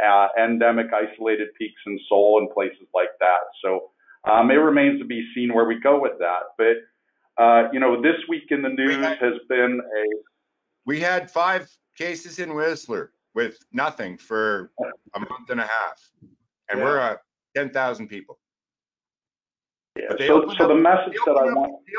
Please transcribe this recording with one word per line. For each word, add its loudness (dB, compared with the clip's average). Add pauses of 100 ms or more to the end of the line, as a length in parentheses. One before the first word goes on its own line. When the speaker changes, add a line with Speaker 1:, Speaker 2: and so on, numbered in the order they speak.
Speaker 1:
uh, 6 (140)
endemic 2
isolated -2 (100)
peaks -10
in -8 (100)
Seoul 6
and 0
places -6
like 0
that. 2 (180)
So, -4 (360)
um, 4
it 4
remains 4
to -8
be -8 (100)
seen -2
where 4
we -2
go 2
with -4
that. -2 (160)
But, -2
uh, 6
you -4
know, 2
this 2 (100)
week -6
in -2
the -4
Speaker 2:
We -6
Speaker 1:
news 0
Speaker 2:
had -4
Speaker 1:
has 0 (120)
been 0
a -6 (800)
Speaker 2:
We -4
had -2
five -2 (260)
cases -10
in -10
Whistler -6 (240)
with -4 (120)
nothing -6
for -4 (420)
a -8
month -12
and -4
a -6
half. -6 (580)
And -4
Speaker 1:
Yeah. -2
Speaker 2:
we're, 0
uh, -2 (380)
ten -4
thousand -4
people. -18 (1600)
Speaker 1:
Yeah. -10
Speaker 2:
But -6
they -2
Speaker 1:
So, 6
Speaker 2:
opened -6
Speaker 1:
so 2
Speaker 2:
up, 4
Speaker 1:
the 4
message 2
Speaker 2:
they 0
Speaker 1:
that 2
I 4
Speaker 2:
opened 0
up, -
Speaker 1:
want -6
Speaker 2:
they -16